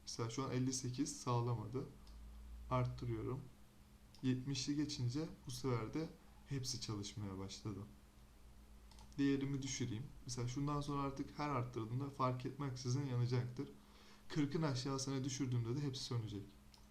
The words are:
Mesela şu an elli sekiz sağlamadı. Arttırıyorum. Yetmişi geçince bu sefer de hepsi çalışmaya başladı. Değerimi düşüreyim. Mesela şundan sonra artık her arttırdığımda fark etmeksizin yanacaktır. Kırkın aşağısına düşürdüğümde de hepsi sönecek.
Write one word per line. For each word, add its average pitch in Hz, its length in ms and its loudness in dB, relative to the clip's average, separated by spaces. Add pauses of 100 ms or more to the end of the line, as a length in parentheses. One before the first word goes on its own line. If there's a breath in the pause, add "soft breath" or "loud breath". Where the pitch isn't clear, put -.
Mesela - 280 -2
şu 135 140 0
an 123 80 0
elli 127 220 4
sekiz 127 480 0
sağlamadı. 120 680 2 (800)
Arttırıyorum. 123 720 2 (840)
Yetmişi 131 520 2
geçince 147 540 2 (160)
bu 131 60 -6
sefer 117 420 2
de 160 160 0 (400)
hepsi 123 320 -2
çalışmaya 101 560 -2
başladı. 98 420 -4 (1400)
Değerimi 139 440 4
düşüreyim. 120 420 -2 (220)
Mesela 120 220 -2
şundan 143 340 0
sonra 143 200 0
artık 139 380 -2
her 147 100 0
arttırdığımda 123 600 0
fark 127 360 2
etmeksizin 135 600 0
yanacaktır. 123 640 2 (580 loud breath)
Kırkın 156 340 4
aşağısına 135 600 2
düşürdüğümde 123 540 2
de 147 40 2
hepsi 139 220 0
sönecek. 104 420 -2 (460)